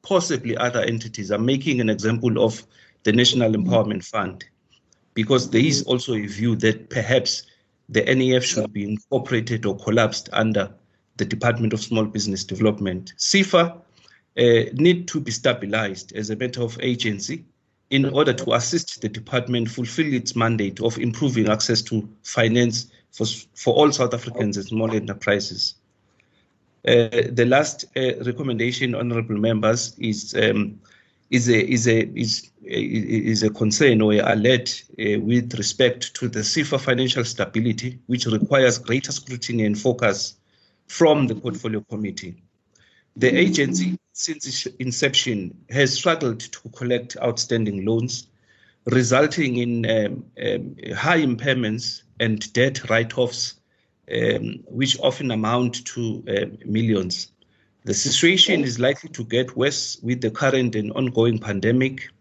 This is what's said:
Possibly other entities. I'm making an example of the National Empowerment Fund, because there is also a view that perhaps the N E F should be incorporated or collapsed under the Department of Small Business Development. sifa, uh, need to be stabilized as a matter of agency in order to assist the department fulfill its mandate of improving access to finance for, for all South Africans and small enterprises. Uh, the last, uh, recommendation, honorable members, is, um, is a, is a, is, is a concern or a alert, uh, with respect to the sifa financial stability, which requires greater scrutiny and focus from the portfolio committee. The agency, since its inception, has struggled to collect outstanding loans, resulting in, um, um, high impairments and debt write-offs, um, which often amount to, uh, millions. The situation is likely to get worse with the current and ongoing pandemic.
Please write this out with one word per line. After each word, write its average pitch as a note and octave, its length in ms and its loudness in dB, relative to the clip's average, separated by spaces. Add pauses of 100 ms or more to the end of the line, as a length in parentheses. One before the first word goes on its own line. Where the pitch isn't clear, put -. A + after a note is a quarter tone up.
Possibly D#3+ 560 0
other A#2+ 240 0
entities. A2+ 480 -4
I'm G#2+ 160 0
making C#3 340 0
an A2+ 80 2
example A2 560 2
of A2 180 0 (420)
the G#2+ 80 4
National A#2+ 400 4
Empowerment G#2+ 520 0
Fund, F#2+ 400 -6 (720)
because B2 340 2
there A#2+ 160 4
is C#3 200 2
also B2+ 280 -2
a G#2 140 -2
view G#2 300 0
that A2 340 0
perhaps A#2+ 540 0 (440)
the A2 180 2
N C3 140 4
E B2+ 160 4
F B2 80 2
should G#2+ 260 -2
be G#2 140 -6
incorporated A2+ 800 -2
or G2 140 0
collapsed - 560 0
under G#2+ 360 0 (460)
the - 80 -4
Department A2+ 480 0
of A2 80 -2
Small A2 240 0
Business G#2 400 -4
Development. G2 720 -2
sifa, F#3 640 2 (560)
uh, A#2 380 4
need F3 340 4
to D#3 120 -4
be C3+ 100 -8
stabilized G#2+ 840 -2
as G#2+ 140 -6
a G#2+ 80 -4
matter B2 240 -6
of A#2 220 -4
agency A#2+ 600 -4 (460)
in C3+ 220 4
order C3+ 240 4
to - 180 -2
assist A#2+ 480 -2
the A2 80 -4
department A#2+ 640 -2
fulfill C#3 420 -4
its B2 240 -4
mandate A2+ 460 0
of A2+ 160 0
improving A#2 500 0
access A2 320 2
to A2 260 -4 (180)
finance A#2 680 2 (200)
for, - 140 -4 (300)
for - 180 0
all D3+ 180 6
South B2 220 0
Africans A2 460 -4
and G2 80 -8
small A2 280 -2
enterprises. G2+ 800 -2 (1120)
Uh, A#2+ 220 4 (220)
the A#2+ 180 2
last, C#3+ 380 0 (100)
uh, C3 160 0 (120)
recommendation, A#2+ 720 -2
honorable A#2 420 -2
members, A2 640 0
is, G#2+ 360 -4
um, G#2 440 0 (520)
is A#2+ 180 2
a, A2+ 220 4
is A#2+ 180 2
a, A2+ 200 2 (100)
is, A2+ 320 -4 (120)
is G#2+ 800 -2
a G#2+ 80 2
concern A2 520 4
or G#2+ 100 4
a G#2 220 2
alert, B2 500 0 (140)
uh, G#2 220 0
with A#2+ 360 0
respect - 580 -2
to B2 140 -4
the A2 120 -6
sifa C#3 380 -2
financial B2+ 460 0
stability, A2+ 840 -4
which B2 200 -2
requires A#2 520 4
greater C3 340 -4
scrutiny A#2+ 520 -4
and G#2 140 0
focus A#2+ 580 0 (500)
from D3+ 400 4
the A2+ 80 -2
portfolio A2 540 -6
committee. F#2+ 540 -8 (720)
The B2 180 4
agency, C#3+ 640 2 (140)
since - 340 -8
its B2+ 200 -6 (120)
inception, B2 800 -2 (140)
has C3+ 240 2
struggled D3 460 -2
to - 300 -16
collect B2 520 -4
outstanding A2 640 -2
loans, A#2 400 -2 (600)
resulting B2+ 720 2
in, A#2+ 320 -2
um, A2 360 0 (200)
um, G2 320 -4 (180)
high E3 260 2
impairments A#2+ 840 -2 (180)
and A2 320 -2
debt C3+ 380 0
write-offs, A2+ 640 0 (580)
um, A2+ 540 -2
which C3 340 -2
often C3+ 300 0
amount A#2+ 560 0
to, A#2 420 -6
uh, G2+ 180 0 (200)
millions. G#2 680 0 (520)
The - 100 -2
situation E3+ 680 4
is A#2+ 160 -2
likely C#3 320 0
to A#2 140 -10
get A#2+ 320 -2
worse C#3 460 -2
with B2 180 -2
the A2+ 100 0
current C3 440 2
and G#2+ 180 -4
ongoing A#2 460 2
pandemic. A#2 720 0 (100)